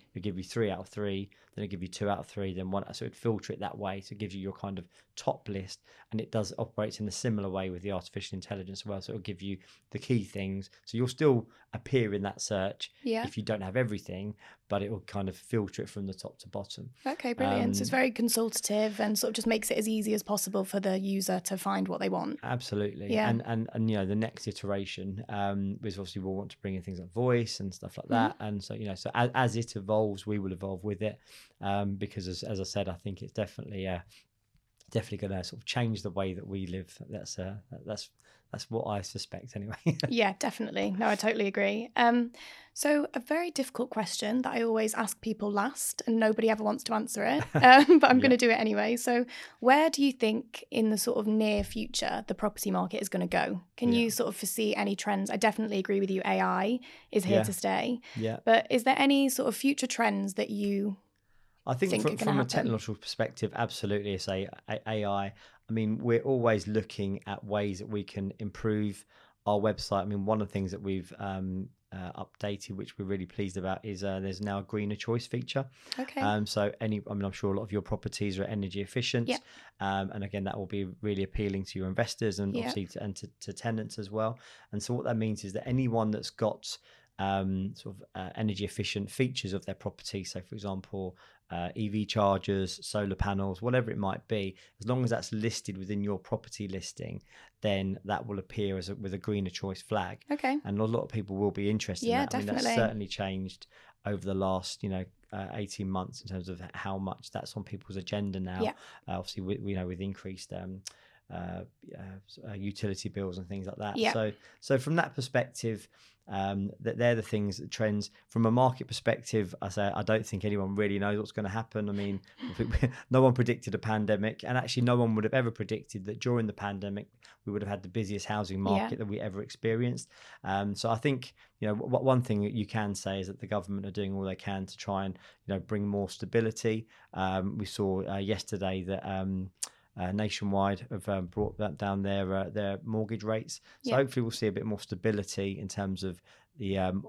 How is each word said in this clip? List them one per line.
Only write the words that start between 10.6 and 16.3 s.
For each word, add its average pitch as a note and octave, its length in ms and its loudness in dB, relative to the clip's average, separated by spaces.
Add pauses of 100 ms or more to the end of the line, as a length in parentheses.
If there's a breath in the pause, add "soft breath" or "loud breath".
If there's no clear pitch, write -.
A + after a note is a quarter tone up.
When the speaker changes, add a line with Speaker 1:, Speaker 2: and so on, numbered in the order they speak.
Speaker 1:
So - 120 -8
you'll B2+ 120 2
still B2+ 400 4 (240 soft breath)
appear A2+ 420 0
in G2 80 0
that G2 180 -4
search - 520 -2 (100)
Speaker 2:
Yeah. A3+ 240 -2
Speaker 1:
if - 100 -8
you G#3+ 60 -4
don't G3+ 200 -2
have F#3+ 140 -4
everything, G#2 600 -4 (320 loud breath)
but G2+ 140 0
it G2+ 80 -2
will G#2 100 -6
kind G2 280 -4
of F2+ 80 -6
filter - 460 -2
it - 60 -6
from G2+ 180 -8
the F#2+ 80 -6
top - 260 -12